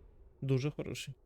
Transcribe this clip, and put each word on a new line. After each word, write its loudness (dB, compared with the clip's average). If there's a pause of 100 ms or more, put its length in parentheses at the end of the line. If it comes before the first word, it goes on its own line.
(420)
Дуже 4
хороший. -6 (120)